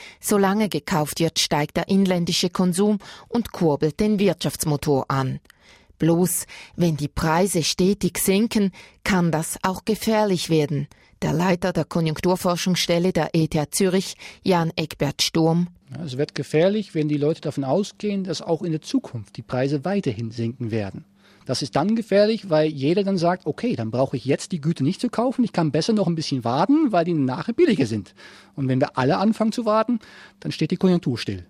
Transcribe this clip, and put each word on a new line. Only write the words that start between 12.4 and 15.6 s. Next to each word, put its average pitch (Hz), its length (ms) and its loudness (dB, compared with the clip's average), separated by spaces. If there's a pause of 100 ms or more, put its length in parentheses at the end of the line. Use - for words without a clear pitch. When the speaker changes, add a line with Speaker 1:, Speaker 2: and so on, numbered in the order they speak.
Speaker 1:
der 160 220 0
E 160 120 2
T 156 140 0
H 143 100 -4
Zürich, 190 460 0 (260)
Jan 170 320 2
Eckbert - 460 -4
Sturm. 165 480 2 (260)